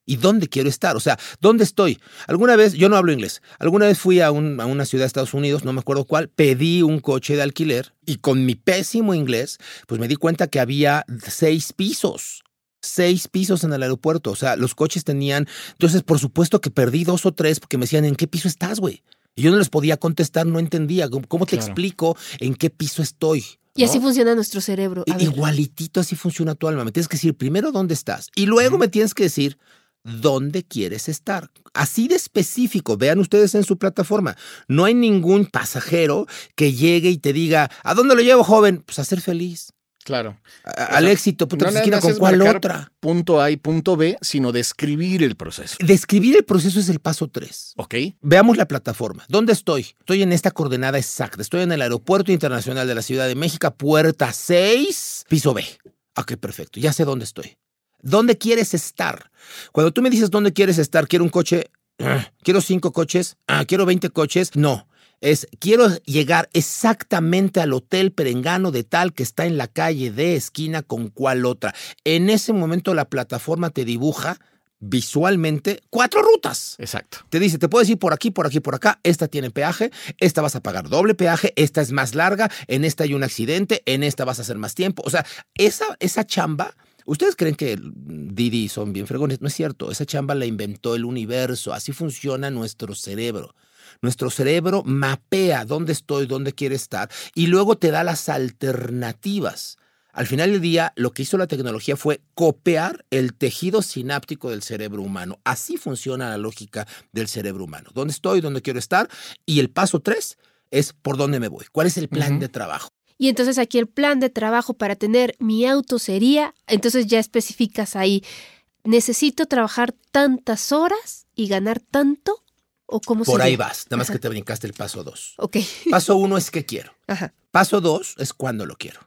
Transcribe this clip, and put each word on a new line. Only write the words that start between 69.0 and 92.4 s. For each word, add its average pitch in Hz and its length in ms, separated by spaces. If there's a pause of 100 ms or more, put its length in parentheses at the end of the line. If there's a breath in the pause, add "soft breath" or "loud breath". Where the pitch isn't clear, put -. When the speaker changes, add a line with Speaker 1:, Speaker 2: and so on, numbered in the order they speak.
Speaker 1:
que 131 120
está 160 220
en 170 120
la 120 100
calle 151 440
de 151 260
esquina 156 440
con 117 280
cuál 127 360
otra. 113 300 (300 loud breath)
En 170 240
ese 220 240
momento 180 400
la 147 160
plataforma 156 600
te 139 140
dibuja 139 540 (420)
visualmente 156 1080
cuatro 247 320
rutas. - 580
Speaker 2:
Exacto. - 380 (120)
Speaker 1:
Te 160 100
dice, 175 180
"Te - 100
puedes 214 220
ir 226 100
por 170 140
aquí, 233 180
por 175 160
aquí, 147 140
por 135 140
acá, - 280
esta 165 240
tiene 131 240
peaje, 170 400 (280 loud breath)
esta 170 220
vas 147 140
a 123 80
pagar 92 240
doble 180 280
peaje, 175 420
esta 151 240
es 123 100
más 131 240
larga, 190 340 (180 loud breath)
en 135 180
esta 160 180
hay 143 100
un 139 100
accidente, 156 600
en 135 180
esta 143 200
vas 123 160
a 120 40
hacer 110 140
más 107 180
tiempo". 185 300
O - 40
sea, - 160 (300 loud breath)
esa, 208 300 (140)
esa - 260
chamba... 160 500 (300 soft breath)
¿ustedes 349 300
creen 156 200
que 120 260
Didi 95 880
son 104 240
bien 98 120
fregones? 135 360
No 143 80
es - 40
cierto, - 380
esa 147 140
chamba 143 280
la 131 120
inventó 107 500
el 117 80
universo, 123 720
así 127 180
funciona 139 580